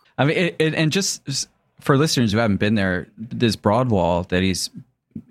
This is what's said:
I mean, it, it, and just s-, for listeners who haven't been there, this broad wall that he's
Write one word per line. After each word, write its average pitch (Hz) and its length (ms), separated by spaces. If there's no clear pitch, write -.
I 127 80
mean, 147 100
it, 170 220
it, 156 160
and 156 180
just - 340
s-, 135 220
for 143 160
listeners 131 360
who 107 60
haven't 104 200
been 107 160
there, 92 420
this 113 400
broad 117 340
wall 87 340
that 92 180
he's 92 260